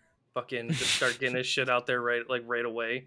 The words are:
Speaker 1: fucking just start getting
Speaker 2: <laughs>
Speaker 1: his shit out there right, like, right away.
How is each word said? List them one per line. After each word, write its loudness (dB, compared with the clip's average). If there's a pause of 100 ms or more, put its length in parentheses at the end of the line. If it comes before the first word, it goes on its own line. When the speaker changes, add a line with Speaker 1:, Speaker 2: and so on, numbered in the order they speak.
(340)
Speaker 1:
fucking -4
just 2
start 2
getting 0
Speaker 2:
<laughs> 2
Speaker 1:
his 0
shit 0
out 2
there 2
right, 0
like, 0
right 0
away. -4